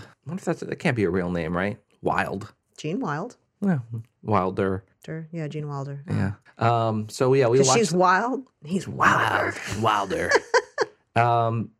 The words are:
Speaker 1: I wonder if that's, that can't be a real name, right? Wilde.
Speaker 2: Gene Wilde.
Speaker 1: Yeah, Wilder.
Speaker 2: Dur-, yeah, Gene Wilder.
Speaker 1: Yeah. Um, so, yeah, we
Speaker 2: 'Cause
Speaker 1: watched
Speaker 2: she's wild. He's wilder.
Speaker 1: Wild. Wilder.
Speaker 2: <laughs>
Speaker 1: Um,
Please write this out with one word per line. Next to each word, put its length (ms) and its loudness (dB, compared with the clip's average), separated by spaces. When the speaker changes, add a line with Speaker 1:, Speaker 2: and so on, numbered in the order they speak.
Speaker 1:
I 40 -12
wonder 100 -8
if 40 -18
that's, 160 -4
that 160 -8
can't 200 0
be 80 2
a 60 2
real 200 -2
name, 260 -2
right? 220 -2
Wilde. 500 -2
Speaker 2:
Gene 240 -8
Wilde. 360 -6
Speaker 1:
Yeah, 180 2
Wilder. 600 0
Speaker 2:
Dur-, 280 -12
yeah, 160 -6
Gene 200 -8
Wilder. 400 -10
Speaker 1:
Yeah. 240 -2
Um, 500 0
so, 260 0
yeah, 140 4
we 100 6
Speaker 2:
'Cause 100 6
Speaker 1:
watched 100 6
Speaker 2:
she's 140 2
wild. 540 2
He's 240 -4
wilder. 680 2
Speaker 1:
Wild. 40 -2
Wilder. 540 0
Speaker 2:
<laughs> 40 4
Speaker 1:
Um, 640 2